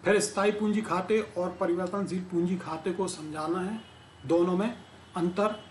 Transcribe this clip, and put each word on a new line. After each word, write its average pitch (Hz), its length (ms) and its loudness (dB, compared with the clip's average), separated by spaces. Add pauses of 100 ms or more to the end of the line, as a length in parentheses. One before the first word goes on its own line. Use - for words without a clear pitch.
फिर 196 160 6
स्थायी 202 320 2
पूंजी 214 300 2
खाते 190 380 0 (160)
और 175 240 -2
परिवर्तनशील 180 640 0
पूंजी 175 360 0
खाते 160 340 -4
को 185 160 -2
समझाना 156 520 -4
है, 214 200 -4 (460)
दोनों 175 300 4
में 208 120 2 (480)
अंतर 202 440 0 (100)